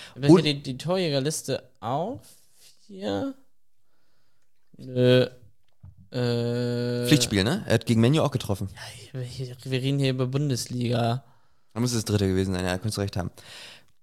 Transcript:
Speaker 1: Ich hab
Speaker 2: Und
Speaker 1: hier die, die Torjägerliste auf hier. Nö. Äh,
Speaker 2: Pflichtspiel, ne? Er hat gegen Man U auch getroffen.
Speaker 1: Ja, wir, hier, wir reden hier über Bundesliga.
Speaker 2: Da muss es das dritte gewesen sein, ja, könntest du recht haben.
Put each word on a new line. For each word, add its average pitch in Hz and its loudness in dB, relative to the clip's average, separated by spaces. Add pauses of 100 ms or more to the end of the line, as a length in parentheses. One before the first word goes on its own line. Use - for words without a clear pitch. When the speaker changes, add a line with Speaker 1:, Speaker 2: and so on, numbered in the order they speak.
(160)
Speaker 1:
Ich 123 -8
hab 143 4
Speaker 2:
Und 165 10
Speaker 1:
hier 147 2
die, 143 -12
die 131 -8
Torjägerliste 151 -2 (100)
auf 160 -6 (680)
hier. 202 -6 (1400)
Nö. 127 4 (840)
Äh, 120 -2
Speaker 2:
Pflichtspiel, 117 4
ne? 156 -2
Er 104 4
hat 113 -2
gegen 113 4
Man 123 6
U 151 2
auch 143 0
getroffen. 101 -4
Speaker 1:
Ja, - -14
wir, 127 -8
hier, 123 -12
wir 131 -2
reden 139 0
hier 135 2
über 127 0
Bundesliga. 123 0 (500)
Speaker 2:
Da 110 -6
muss 120 0
es 120 0
das 107 -2
dritte 101 2
gewesen 95 2
sein, 92 -2
ja, 90 0
könntest 101 -4
du 101 -2
recht 98 -4
haben. 92 -4 (720)